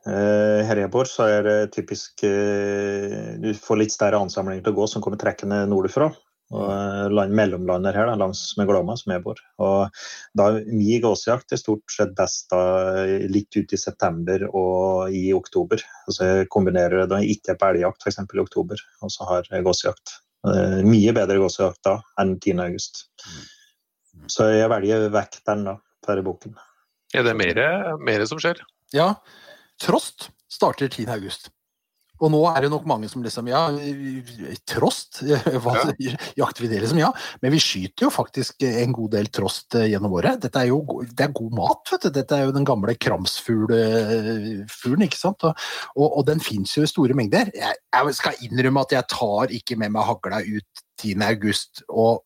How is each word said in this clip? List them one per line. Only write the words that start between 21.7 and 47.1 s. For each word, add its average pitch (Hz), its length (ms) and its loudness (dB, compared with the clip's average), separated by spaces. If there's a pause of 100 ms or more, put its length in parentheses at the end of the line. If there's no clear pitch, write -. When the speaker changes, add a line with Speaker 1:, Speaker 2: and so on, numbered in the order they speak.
Speaker 1:
da 98 140 2 (240)
enn 95 180 2
tiende 90 320 -2
august. - 380 -10 (180)
Speaker 2:
Mm. - 1000 -20
Speaker 1:
Så - 260 2
jeg 110 160 4
velger 107 400 2
vekk 101 340 -2
den 104 220 -2
da, 98 100 -6 (300)
per 98 160 0
boken. 95 320 -8 (560)
Speaker 3:
Er 131 120 0
det 113 160 2
mere, 104 280 2 (320)
mere 110 280 0
som 156 120 -8
skjer? 170 240 -4 (300)
Speaker 2:
Ja, 175 220 2 (600)
Trost - 560 -2 (180)
starter - 400 0
tiende 117 240 -6
august. 95 380 -12 (680)
Og 156 160 4
nå 151 60 4 (100)
er 156 160 2
det 147 80 2
nok 151 160 -4
mange 110 240 -2
som 127 80 -8
liksom, 117 300 -6
ja, 156 160 2 (960)
trost, - 560 -2 (160)
<laughs> 127 280 -2
hva, 117 100 0 (260)
Speaker 3:
Ja. 131 140 -4 (260)
Speaker 2:
jakter 120 240 -2
vi 113 60 -2
det 104 100 -2
liksom? 117 180 0
Ja, 143 120 4 (320)
men 135 100 2
vi 160 80 4
skyter - 460 -2
jo 294 40 4
faktisk - 540 -4
en 120 320 0
god 110 160 -4
del 107 160 0
trost, - 460 -4
eh, 110 160 4
gjennom 101 260 0
året. 240 240 2
Dette 135 220 -2
er 123 80 2
jo 143 100 2
go-, 131 240 -6
det 127 240 -2
er 139 80 -6
god 113 160 -6
mat, - 400 0
vet 370 140 -2
du. 180 40 2
Dette 139 280 0
er 135 80 2
jo 135 100 0
den 139 80 2
gamle 117 320 2
kramsfugl, 107 800 0
eh, 110 880 0
fuglen, 139 400 0
ikke - 160 -2
sant? 185 240 -2
Og, 160 160 0 (360)
og, 143 120 4 (100)
og 135 80 2
den 156 140 2
finnes 98 320 -4
jo 147 140 2
i - 40 -2
store 131 240 2